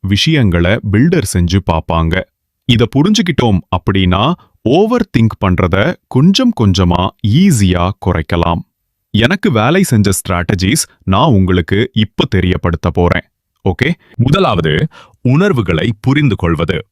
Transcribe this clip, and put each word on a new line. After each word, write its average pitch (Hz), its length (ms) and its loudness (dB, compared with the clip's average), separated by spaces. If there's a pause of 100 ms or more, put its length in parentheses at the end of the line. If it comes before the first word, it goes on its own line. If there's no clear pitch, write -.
விஷயங்களை 101 800 0 (140)
பில்டர் 143 400 2
செஞ்சு 90 280 0 (100)
பாப்பாங்க. 82 500 -2 (480)
இத 117 180 2 (100)
புரிஞ்சுக்கிட்டோம் 160 600 0 (180)
அப்படின்னா, 95 560 0 (300)
ஓவர் 220 440 0 (120)
திங்க் 113 220 0
பண்றத 92 540 0 (120)
கொஞ்சம் 196 540 2
கொஞ்சமா 92 480 2 (180)
ஈஸியா 101 640 2 (160)
குறைக்கலாம். 85 540 -2 (500)
எனக்கு 147 400 0
வேலை 135 320 2
செஞ்ச 104 280 2
ஸ்ட்ராட்டஜிஸ் 92 720 -2 (200)
நான் 104 240 0
உங்களுக்கு 95 640 0
இப்ப - 300 -2
தெரியப்படுத்த 87 640 -2
போறேன். 87 360 -2 (420)
ஓகே? 123 240 -2 (240)
முதலாவது, 120 720 0 (360)
உணர்வுகளை 123 800 0
புரிந்து 135 360 0
கொள்வது. 82 560 -4